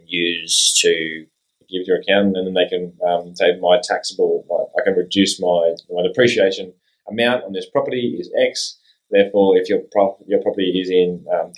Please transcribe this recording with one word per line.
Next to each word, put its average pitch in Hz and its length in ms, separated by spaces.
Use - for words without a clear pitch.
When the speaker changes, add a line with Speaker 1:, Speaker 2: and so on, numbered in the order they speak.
Speaker 1:
use 85 760
to 80 440
Speaker 2:
give 92 160
to 95 60
your 87 100
accountant, 98 340
and 92 120
then 92 60
they 90 140
can, 90 240
um, 87 280
say, 90 240
My 90 220
taxable, 90 680
my, 85 140
I - 20
can 95 120
reduce 95 440
my, 87 340
my 87 140
depreciation 98 720
amount 117 380
on 98 80
this 92 160
property 127 500
is - 180
X. - 400
Therefore, 98 480
if 92 120
your 98 100
prop-, 98 340
your 98 160
property 92 380
is 92 100
in, 90 440
um, 85 240